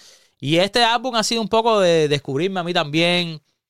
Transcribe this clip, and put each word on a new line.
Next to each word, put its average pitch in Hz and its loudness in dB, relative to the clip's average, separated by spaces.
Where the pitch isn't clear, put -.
Y 143 0
este 196 2
álbum 233 -2
ha 214 0
sido 226 -2
un 208 -6
poco 226 2
de 165 4
descubrirme 147 -2
a - -6
mí 175 -6
también 165 -2